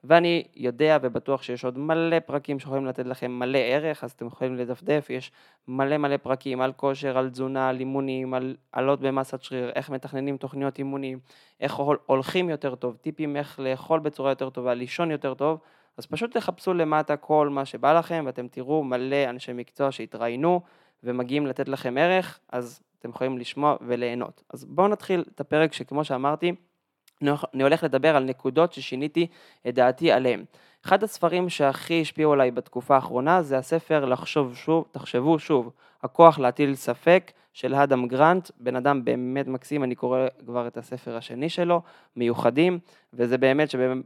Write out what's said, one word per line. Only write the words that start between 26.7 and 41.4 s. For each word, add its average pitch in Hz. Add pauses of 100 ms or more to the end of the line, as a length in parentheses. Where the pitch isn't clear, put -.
אני 143
הולך, 143 (100)
אני 135
הולך 151
לדבר 143
על 131
נקודות 135
ששיניתי 147 (420)
את 123
דעתי 127
עליהן. 120 (400)
אחד 196
הספרים 180
שהכי 151
השפיעו 151
עליי 135
בתקופה 123
האחרונה, 135
זה 135
הספר 156
לחשוב 127
שוב, 160
תחשבו 143
שוב, 127 (320)
הכוח 156
להטיל 139
ספק 170 (200)
של 127
האדם 135
גרנט, 160 (100)
בן 123
אדם 131
באמת 123
מקסים, 131
אני 123
קורא 127 (280)
כבר 120
את 120
הספר 120
השני 123